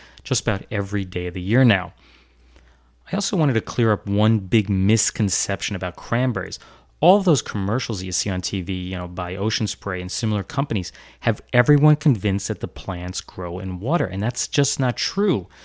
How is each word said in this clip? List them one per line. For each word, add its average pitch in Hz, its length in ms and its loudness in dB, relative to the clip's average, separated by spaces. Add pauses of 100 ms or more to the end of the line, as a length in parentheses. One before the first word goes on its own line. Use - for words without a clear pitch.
(240)
just - 160 -2
about 101 300 -2
every 101 340 -2
day 90 240 -6
of 85 60 -8
the 90 80 -4
year 110 200 4
now. 95 300 4 (1200)
I 175 40 -2
also 202 200 -2
wanted 151 160 4
to 110 80 4
clear 113 320 2
up 101 160 -2
one 107 300 4
big 101 320 2
misconception 101 1040 0
about 90 180 -6
cranberries. 117 640 -4 (420)
All 196 180 6
of 185 80 0
those 156 160 4
commercials 104 580 -4
that 95 60 -6
you 92 60 -8
see - 180 -2
on 92 100 -2
T 92 220 -4
V, 92 100 -6
you 92 240 -6
know, 90 100 -6
by 90 300 -8
Ocean 107 300 -2
Spray 92 340 -6
and 90 100 -8
similar 107 320 -2
companies 110 480 -4 (300)
have - 220 -2 (100)
everyone 147 440 6
convinced 101 520 2
that 90 120 -4
the - 80 -6
plants 90 520 -8
grow 87 380 -8
in 92 200 -6
water, 131 280 -2
and 95 160 -4
that's - 260 -4
just - 320 0
not 127 160 0
true. 175 520 0 (160)